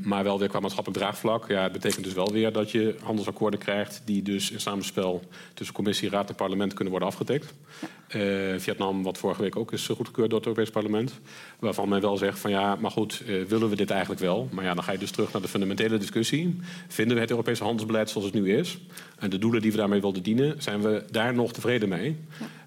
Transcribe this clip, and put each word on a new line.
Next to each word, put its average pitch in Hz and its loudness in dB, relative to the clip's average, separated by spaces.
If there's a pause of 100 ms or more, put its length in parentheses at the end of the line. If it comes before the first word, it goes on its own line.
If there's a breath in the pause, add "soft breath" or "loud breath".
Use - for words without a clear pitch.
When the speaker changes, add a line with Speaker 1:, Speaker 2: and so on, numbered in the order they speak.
Speaker 1:
maar 101 0
wel 98 4
weer 98 4
qua 101 -2
maatschappelijk 98 -2
draagvlak. 110 0
Ja, 98 4
het 92 2
betekent 98 -2
dus 95 -6
wel 92 0
weer 110 4
dat 107 0
je 110 2
handelsakkoorden 104 0
krijgt 101 -4
die 101 2
dus 98 -2
in 104 -10
samenspel 95 -2 (300 loud breath)
tussen - -10
commissie, 101 0
raad 101 0
en 92 -10
parlement 98 0
kunnen 95 -2
worden 92 0
afgetikt. 123 -2 (280 loud breath)
Speaker 2:
Ja. - -8 (320 loud breath)
Speaker 1:
Eh, 98 0
Vietnam, 95 0
wat 92 -2
vorige 95 0
week 95 0
ook 110 -4
is - -4
goedgekeurd 113 0
door 113 2
het - -2
Europees 110 2
Parlement, 107 0 (460 loud breath)
waarvan 101 0
men 98 4
wel 101 2
zegt 98 0
van 104 0
ja, 98 2
maar 104 -2
goed, - -2
eh, 92 0
willen 110 2
we 104 2
dit 98 2
eigenlijk 92 0
wel? 92 2
Maar 92 -4
ja, 90 0
dan 87 -2
ga - -2
je 95 -2
dus 95 -6
terug - 0
naar 104 0
de 90 -4
fundamentele 107 2
discussie. 139 0 (320 loud breath)
Vinden 117 2
we 117 4
het 113 0
Europese 117 0
handelsbeleid 110 0
zoals 101 -2
het 98 -2
nu 101 4
is? 175 0 (420 loud breath)
En 104 -2
de 92 0
doelen 110 2
die 110 4
we 104 0
daarmee 101 4
wilden 95 0
dienen, 135 2
zijn 104 -2
we 107 2
daar 117 2
nog 120 2
tevreden 110 2
mee? 110 -2 (220 loud breath)
Speaker 2:
Ja. - -8 (220 loud breath)